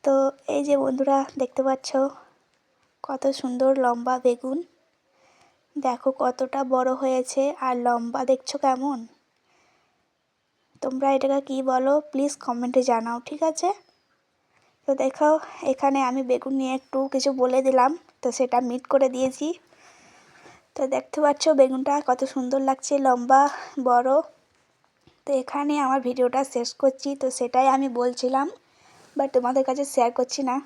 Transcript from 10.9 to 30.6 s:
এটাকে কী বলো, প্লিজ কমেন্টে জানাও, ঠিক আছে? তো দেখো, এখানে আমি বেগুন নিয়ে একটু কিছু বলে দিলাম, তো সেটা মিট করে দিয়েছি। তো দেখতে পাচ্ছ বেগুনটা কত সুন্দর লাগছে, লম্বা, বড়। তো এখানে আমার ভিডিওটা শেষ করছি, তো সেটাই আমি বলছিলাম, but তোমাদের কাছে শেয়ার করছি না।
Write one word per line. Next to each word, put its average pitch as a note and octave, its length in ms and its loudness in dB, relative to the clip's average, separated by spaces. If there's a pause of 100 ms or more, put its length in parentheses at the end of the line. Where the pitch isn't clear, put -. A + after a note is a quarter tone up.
এটাকে C4+ 320 2
কী C4 100 -4 (140)
বলো, C4 220 2 (180)
প্লিজ C#4 220 0 (120)
কমেন্টে B3 440 0
জানাও, A#3 280 0 (100)
ঠিক D4 220 -8
আছে? D#4+ 200 -2 (1160)
তো C#4+ 60 0 (120)
দেখো, C#4+ 260 2 (420)
এখানে C#4 280 0 (100)
আমি C4 200 -2
বেগুন B3+ 300 0
নিয়ে C4 200 -2
একটু - 200 -4 (140)
কিছু C4+ 160 0 (120)
বলে B3+ 260 2
দিলাম, C4 240 4 (300)
তো - 60 -4 (100)
সেটা B3 200 0 (120)
মিট B3 140 -6 (100)
করে C4+ 220 6
দিয়েছি। C4 320 -2 (1300)
তো - 60 -6 (120)
দেখতে C4 300 -4
পাচ্ছ C#4+ 200 2 (160)
বেগুনটা C4 340 4 (160)
কত C4 120 0 (120)
সুন্দর C4 260 -2 (100)
লাগছে, C4+ 240 -2 (140)
লম্বা, B3 340 4 (480)
বড়। B3 200 4 (1160)
তো - 40 -6 (120)
এখানে D4 320 -4 (120)
আমার C4 220 2
ভিডিওটা B3 340 0 (120)
শেষ A#3+ 160 -2 (120)
করছি, C4+ 280 0 (120)
তো C4+ 60 -2 (100)
সেটাই B3+ 380 2
আমি C4+ 120 0 (120)
বলছিলাম, B3+ 480 -2 (680)
but C#4 200 -2
তোমাদের B3+ 320 2
কাছে C4 160 -2 (100)
শেয়ার A#3+ 240 2
করছি B3+ 320 -4
না। B3 60 -2 (100)